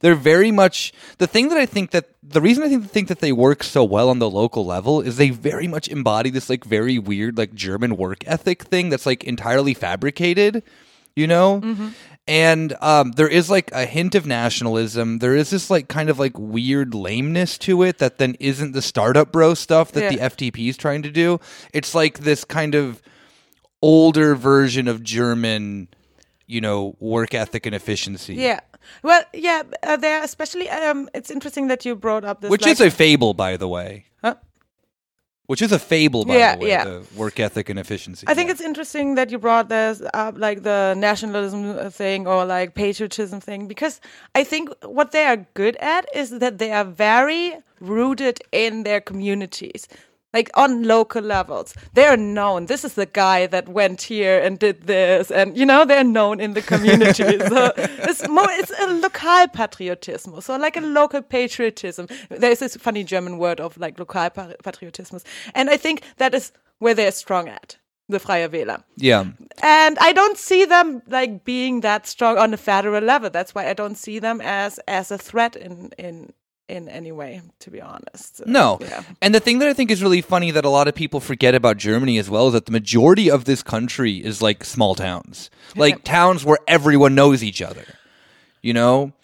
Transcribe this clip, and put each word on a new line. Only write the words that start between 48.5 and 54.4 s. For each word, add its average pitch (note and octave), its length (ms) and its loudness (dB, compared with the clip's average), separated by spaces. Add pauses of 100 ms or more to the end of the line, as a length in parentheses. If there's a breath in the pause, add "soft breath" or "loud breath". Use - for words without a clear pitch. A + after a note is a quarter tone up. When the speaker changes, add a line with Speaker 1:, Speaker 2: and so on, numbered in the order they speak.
Speaker 2:
in A3 320 -2
their G#3 180 -2
communities. G3 840 -8 (480 soft breath)
Like, A3+ 200 0
on B3 300 2
local A3+ 360 0
levels, F#3+ 540 -6 (180 soft breath)
they're C#4 240 6
known. G3+ 480 -2
This C4+ 220 -6
is - 80 -12
the G3 100 -2
guy F#3+ 440 2
that F3+ 200 -4
went F#3 320 -2
here G3 380 0
and F#3 200 -2